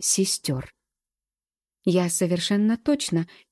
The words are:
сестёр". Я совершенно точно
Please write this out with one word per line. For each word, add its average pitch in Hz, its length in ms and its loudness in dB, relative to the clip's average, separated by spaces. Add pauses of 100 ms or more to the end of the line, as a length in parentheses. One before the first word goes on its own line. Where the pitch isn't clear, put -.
сестёр". - 720 -2 (1120)
Я 180 220 2
совершенно 202 680 0
точно 202 520 -2 (240)